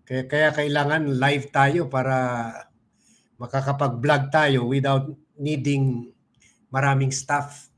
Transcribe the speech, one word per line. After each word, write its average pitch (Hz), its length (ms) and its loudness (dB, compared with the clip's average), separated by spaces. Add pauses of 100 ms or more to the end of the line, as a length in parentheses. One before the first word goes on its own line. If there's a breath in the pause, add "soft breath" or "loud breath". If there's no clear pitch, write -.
Kaya, 131 260 -4
kaya 151 240 2
kailangan 147 720 0
live 143 320 0
tayo 143 320 4
para 127 640 -2 (880 soft breath)
makakapag-vlog 135 880 0
tayo 139 400 2
without 135 400 0 (320)
needing 135 720 -2 (560 soft breath)
maraming 135 480 0
staff. - 640 -6